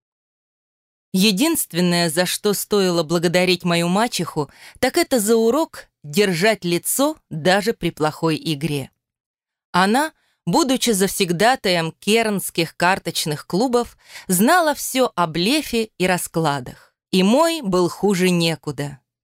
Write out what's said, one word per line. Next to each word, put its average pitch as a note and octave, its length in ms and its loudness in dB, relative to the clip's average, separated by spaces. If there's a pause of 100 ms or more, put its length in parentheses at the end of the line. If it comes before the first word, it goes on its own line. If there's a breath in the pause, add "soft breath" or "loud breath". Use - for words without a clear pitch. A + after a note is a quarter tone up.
(1120)
Единственное, F3+ 960 0
за F3 160 0
что - 260 -2
стоило F#3 520 0
благодарить F3 580 0
мою E3+ 240 0
мачеху, F3 640 -2 (300 loud breath)
так B3+ 160 0
это D4+ 240 2
за G#3+ 160 2
урок A#3+ 500 0 (160)
"Держать F#3+ 600 0
лицо G#3+ 520 0 (140)
даже F#3 440 0
при E3+ 180 -4
плохой D#3 500 -2
игре". D3 480 -4 (800)
Она, A3+ 420 2 (340)
будучи B3+ 440 2
завсегдатаем F3+ 1000 0
кернских G3+ 840 -2
карточных F3 680 -2
клубов, A#3+ 500 0 (300 loud breath)
знала C#4+ 480 2
всё - 400 -2
о F3 120 0
блефе A3 720 -2
и F3+ 80 0
раскладах. D#3+ 880 -4 (160)
И F#3 120 2
мой D#4 400 2
был F3+ 260 0
хуже F#3 420 0
некуда. D3+ 680 -4 (260)